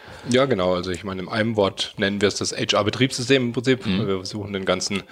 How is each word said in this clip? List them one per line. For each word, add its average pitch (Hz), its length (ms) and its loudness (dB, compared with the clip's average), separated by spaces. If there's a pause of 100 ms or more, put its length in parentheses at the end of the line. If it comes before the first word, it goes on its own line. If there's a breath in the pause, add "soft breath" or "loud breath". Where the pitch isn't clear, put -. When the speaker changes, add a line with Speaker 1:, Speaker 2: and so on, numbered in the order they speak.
(300 loud breath)
Speaker 1:
Ja, 127 160 4
genau. 92 300 2
Also 90 160 -4
ich 85 120 -6
meine, 95 200 -6
in 85 60 -12
einem 113 260 0
Wort 98 420 0
nennen 101 240 0
wir 101 60 6
es - 80 0
das - 160 -4
H-R-Betriebssystem 123 960 2
im 120 60 -4
Prinzip. 123 320 0
Speaker 2:
Mhm. 101 220 0
Speaker 1:
Wir 98 100 0
versuchen, 101 360 -8
den 95 120 -4
ganzen 92 460 0